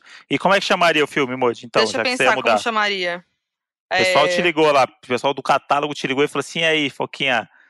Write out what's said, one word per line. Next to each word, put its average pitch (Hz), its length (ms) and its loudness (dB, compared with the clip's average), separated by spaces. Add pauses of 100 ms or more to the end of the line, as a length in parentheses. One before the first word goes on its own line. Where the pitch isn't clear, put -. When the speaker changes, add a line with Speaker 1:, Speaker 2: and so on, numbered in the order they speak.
(300)
Speaker 1:
E 139 80 0
como 185 160 2
é 202 60 4
que - 60 -6
chamaria 170 360 2
o 143 60 0
filme, 131 260 -2
Modi? 123 320 -2
Então, 123 160 0
Speaker 2:
Deixa 208 120 -2
Speaker 1:
já - 40 -4
Speaker 2:
eu 113 60 0
Speaker 1:
que 254 80 -2
você 254 60 -4
Speaker 2:
pensar 254 120 2
Speaker 1:
ia 220 60 2
mudar. - 160 0
Speaker 2:
como - 100 2
chamaria. 202 640 -4 (680)
Speaker 1:
O 180 40 0
pessoal 185 300 2
Speaker 2:
É. - 20 0
Speaker 1:
te 180 120 -2
ligou 160 300 2
lá, 139 140 4
o - 240 -10
pessoal 131 260 -2
do 135 80 -12
catálogo 147 520 0
te - 120 -8
ligou 135 160 0
e 147 60 0
falou 151 140 -6
assim, - 180 -8
"E 165 40 -2
aí, 156 260 0
Foquinha, 127 600 -4 (200)